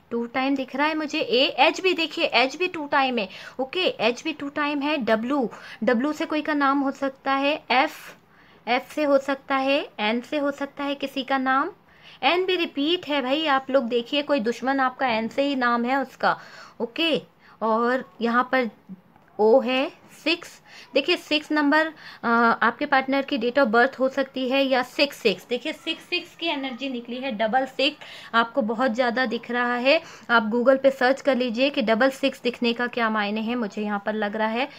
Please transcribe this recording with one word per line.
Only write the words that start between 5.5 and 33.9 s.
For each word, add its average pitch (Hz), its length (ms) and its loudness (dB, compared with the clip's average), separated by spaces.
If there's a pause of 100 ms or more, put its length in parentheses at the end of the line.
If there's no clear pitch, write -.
डब्ल्यू 247 280 2
से 302 140 -4
कोई 302 160 -2
का 302 140 -2
नाम 285 240 2
हो 277 120 0
सकता 269 420 -4
है। 277 200 0 (180)
एफ, 285 420 0 (520)
एफ 254 260 -2
से 302 120 0
हो 277 160 6
सकता 277 380 -4
है, 277 220 0 (200)
एन 220 220 0
से 302 160 -4
हो 285 140 0
सकता 277 320 -8
है 285 120 -4
किसी 269 280 -6
का 269 160 0
नाम। 269 300 0 (540)
एन 359 220 2
भी 370 120 0
रिपीट 339 500 -2
है 285 140 0
भाई, 277 260 0
आप 269 220 0
लोग 254 180 2
देखिए, 240 360 -2
कोई 285 180 2
दुश्मन 240 400 -2
आपका 254 260 -2
एन 226 220 0
से 277 120 0
ही 285 160 0
नाम 240 260 0
है 269 180 0
उसका। 202 360 0 (420)
ओके, 294 400 -2 (420)
और 233 420 0 (160)
यहाँ 233 240 2
पर 247 240 0 (680)
ओ 220 220 8
है, 254 300 0 (240)
सिक्स। - 360 -4 (440)
देखिए 294 240 2
सिक्स 302 340 -2
नंबर, 302 340 4
अ, - 420 -10
आपके 233 580 2
पार्टनर 269 380 2
की 277 140 -2
date 240 200 0
of 277 100 6
birth 240 300 4
हो 262 120 2
सकती 262 400 -4
है 269 120 2
या 269 220 2
सिक्स 285 320 0
सिक्स। 190 320 -2
देखिए 247 260 -4
सिक्स - 300 -8
सिक्स 339 320 -6
की 320 120 -8
एनर्जी 269 400 -6
निकली 240 280 -8
है। 262 180 -6
डबल 226 320 0
सिक्स 277 400 -2 (280)
आपको 233 300 2
बहुत 233 280 0
ज़्यादा 247 340 2
दिख 233 240 -4
रहा 240 260 0
है, 269 240 4 (300)
आप 220 220 4
Google 247 300 6
पे 269 100 -14
सर्च - 280 2
कर 269 160 2
लीजिए 247 340 2
कि 285 120 -2
डबल 226 300 4
सिक्स 262 300 -2
दिखने 240 300 0
का 240 160 -2
क्या 233 220 -2
मायने 214 320 -2
हैं। 233 140 -4
मुझे 214 260 -6
यहाँ 208 240 -4